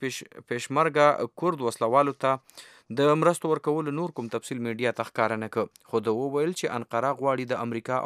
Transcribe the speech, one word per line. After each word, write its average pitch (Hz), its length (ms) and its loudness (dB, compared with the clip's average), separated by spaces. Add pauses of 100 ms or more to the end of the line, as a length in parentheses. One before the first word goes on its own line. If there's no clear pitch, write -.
پیش-، - 480 -10
پیشمرګه 143 920 2
کورد 160 240 0
وسلوالو 131 480 2 (120)
ته - 360 -4 (360)
د 147 200 6
مرستو 165 320 2
ورکولو 151 460 0
نور 165 200 -4
کوم 117 160 -6
تفصیل 120 320 -6
میډیا 117 320 -2
ته 113 120 -2
ښکاره 110 340 0
نه 110 140 -8
کړ. - 340 -4
خو 113 160 2
ده 113 100 4
وویل 139 360 0
چې 160 260 -4
انقره 117 400 -2
غواړي 131 320 0
د 127 160 -2
امریکا 117 400 -4